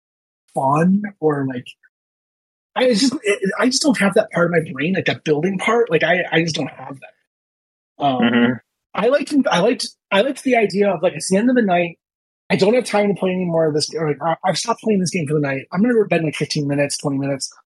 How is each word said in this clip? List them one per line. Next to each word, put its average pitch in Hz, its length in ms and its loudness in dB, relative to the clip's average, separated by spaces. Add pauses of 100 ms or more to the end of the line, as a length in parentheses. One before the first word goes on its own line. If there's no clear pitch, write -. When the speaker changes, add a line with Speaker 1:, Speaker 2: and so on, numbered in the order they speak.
(560)
Speaker 1:
fun 160 480 2 (160)
or, 147 280 0
like, 127 200 -10 (1080)
I, 226 100 2
it's 226 160 4
just, 262 220 2
it, 196 360 0
I 226 60 2
just 254 160 0
don't 277 160 2
have 196 160 2
that - 180 2
part 170 140 2
of 170 60 -2
my 165 200 0
brain, 143 220 -4
like, 175 120 -4
that - 200 -4
building 170 320 0
part. 226 320 0
Like, 165 140 2
I, 170 280 0
I 165 120 2
just 160 120 -4
don't 151 140 -4
have 131 300 -16
that. - 1040 -18
Um, 131 180 2
Speaker 2:
Mm-hmm. 120 320 4 (420)
Speaker 1:
I 220 120 0
liked, 285 260 0 (180)
I 175 80 2
liked, 220 280 0 (240)
I 196 100 2
liked 269 220 -2
the 254 120 2
idea 202 360 0
of, 170 120 -4
like, 180 100 0
it's - 160 -10
the 190 80 2
end 240 120 2
of 262 60 2
the 247 60 4
night. 175 380 0 (500)
I 190 60 2
don't 190 180 4
have 247 120 0
time 208 240 0
to 180 100 -2
play 185 120 0
any 185 140 -2
more 165 220 0
of 147 60 0
this. 147 200 -4
Or, 156 140 -2
like, 143 140 -2
I, 165 140 0 (120)
I've 156 100 0
stopped - 240 -4
playing 214 180 0
this 175 120 -2
game 165 160 -4
for 147 80 -2
the 156 40 2
night. 135 320 -4
I'm 180 100 0
gonna 247 120 2
go 220 100 4
to 196 40 -2
bed 170 140 0
in, 160 40 -4
like, 147 100 -4
fifteen 147 320 -4
minutes, 143 300 -2
twenty 139 200 -4
minutes. 139 340 -6 (180)